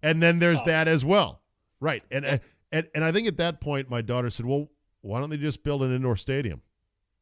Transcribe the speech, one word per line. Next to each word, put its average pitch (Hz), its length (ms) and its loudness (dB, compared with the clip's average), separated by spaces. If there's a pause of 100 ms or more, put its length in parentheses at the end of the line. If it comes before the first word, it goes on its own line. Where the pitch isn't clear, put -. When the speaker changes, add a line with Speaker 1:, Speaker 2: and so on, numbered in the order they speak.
Speaker 1:
and 160 200 2
then 170 160 6
there's 170 220 4
Speaker 2:
up. 120 60 -2
Speaker 1:
that 160 200 2
as 160 200 2
well. 160 340 2 (400)
Right. 139 300 -4
And, 139 160 -4
Speaker 2:
Yeah. 143 120 0 (340)
Speaker 1:
and, 160 220 -2
and 156 80 -2
I 160 80 0
think 214 160 0
at 170 120 -4
that 170 240 -2
point, 139 260 -4
my 120 140 -4
daughter 120 260 -2
said, 113 160 -8
"Well, 143 240 -2 (320)
why 104 180 -6
don't 143 120 -6
they 151 80 -6
just 147 260 -4
build 143 180 0
an 131 140 0
indoor 127 180 0
stadium?" 123 460 -4 (600)